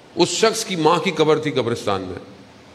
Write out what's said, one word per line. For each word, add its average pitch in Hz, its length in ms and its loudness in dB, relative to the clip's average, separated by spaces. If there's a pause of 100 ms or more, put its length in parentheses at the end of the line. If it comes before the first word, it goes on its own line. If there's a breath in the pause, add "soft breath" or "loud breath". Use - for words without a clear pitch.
(180)
उस - 240 0
शख्स 220 220 2
की 190 120 -6
माँ 165 240 4
की 185 120 -2
कब्र 151 280 2
थी 147 120 -4
कब्रिस्तान 113 500 -2
में। 92 160 -10 (580)